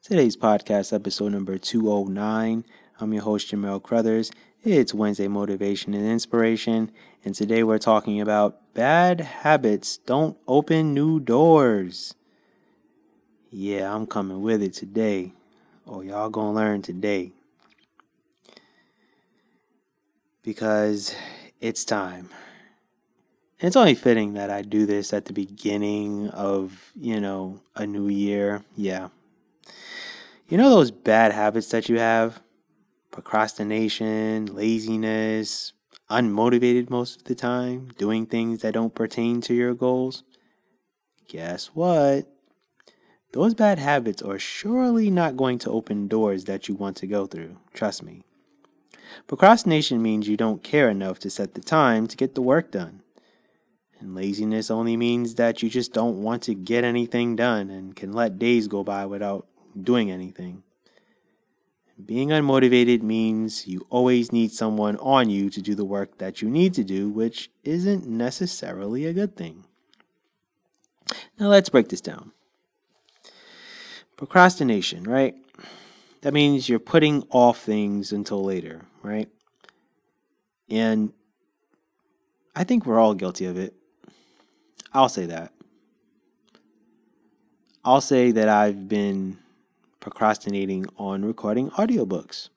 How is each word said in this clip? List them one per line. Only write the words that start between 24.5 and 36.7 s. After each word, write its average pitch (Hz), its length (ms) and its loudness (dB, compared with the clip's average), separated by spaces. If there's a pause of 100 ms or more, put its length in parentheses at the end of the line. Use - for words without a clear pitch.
I 101 100 -4
do 104 240 0
this 101 300 -2
at 101 100 -4
the - 80 -14
beginning 104 1000 -4
of, 98 680 -4
you 113 200 -4
know, 95 400 -6 (160)
a 104 100 -6
new 101 220 -4
year. 101 540 0 (140)
Yeah. 92 320 -6 (1400)
You 170 100 2
know 262 100 8
those 170 220 8
bad 110 420 4
habits 107 360 0
that 110 200 -2
you 117 100 2
have? 113 440 0 (680)
Procrastination, 110 1400 -2
laziness, 110 1160 -4 (380)
unmotivated 120 800 2